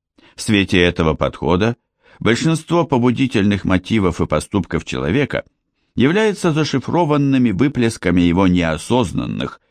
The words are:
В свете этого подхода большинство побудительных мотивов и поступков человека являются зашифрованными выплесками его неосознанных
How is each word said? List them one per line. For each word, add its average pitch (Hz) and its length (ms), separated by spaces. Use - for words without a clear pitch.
В - 60
свете 98 380
этого 82 340
подхода 90 640
большинство 160 640
побудительных 117 800
мотивов 92 560
и 85 60
поступков - 580
человека 78 600
являются 180 560
зашифрованными 143 1000
выплесками 110 720
его 87 240
неосознанных 80 1120